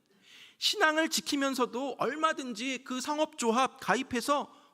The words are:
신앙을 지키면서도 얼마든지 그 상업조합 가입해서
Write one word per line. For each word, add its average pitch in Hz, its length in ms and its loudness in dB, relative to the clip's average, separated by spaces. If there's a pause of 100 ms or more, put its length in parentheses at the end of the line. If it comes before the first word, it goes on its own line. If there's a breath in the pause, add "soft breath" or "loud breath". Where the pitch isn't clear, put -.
(580 loud breath)
신앙을 320 520 2
지키면서도 269 880 -2
얼마든지 262 880 -2
그 254 160 -6
상업조합 262 800 0
가입해서 247 720 0 (200 loud breath)